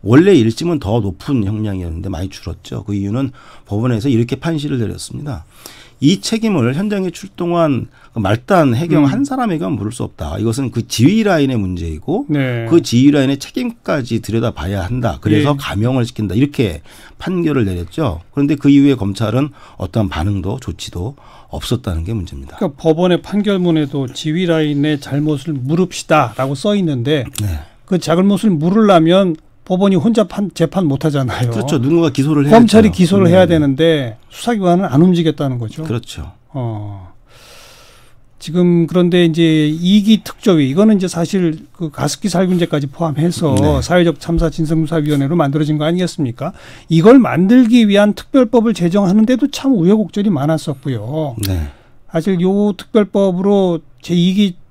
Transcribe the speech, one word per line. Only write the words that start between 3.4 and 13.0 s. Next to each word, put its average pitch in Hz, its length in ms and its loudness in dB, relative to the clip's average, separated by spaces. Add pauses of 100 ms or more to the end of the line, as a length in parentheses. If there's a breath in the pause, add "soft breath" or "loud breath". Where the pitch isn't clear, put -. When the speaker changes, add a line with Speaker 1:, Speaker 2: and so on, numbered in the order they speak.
Speaker 1:
법원에서 117 440 -2
이렇게 120 260 0
판시를 147 420 -4
내렸습니다. 104 680 -8 (580 loud breath)
이 185 200 2
책임을 185 540 -2
현장에 196 340 -4
출동한 170 800 -2 (260 soft breath)
그 120 60 -6
말단 123 540 2
해경 151 300 2
Speaker 2:
음. 139 60 4
Speaker 1:
한 269 160 -2
사람에게만 190 480 -4
물을 104 180 -6
수 - 100 -10
없다. - 360 -8
이것은 113 320 -2
그 - 180 -6
지휘 190 340 2
라인의 143 360 0
문제이고 92 720 -6
Speaker 2:
네. 127 400 -2
Speaker 1:
그 165 100 6
지휘 127 300 4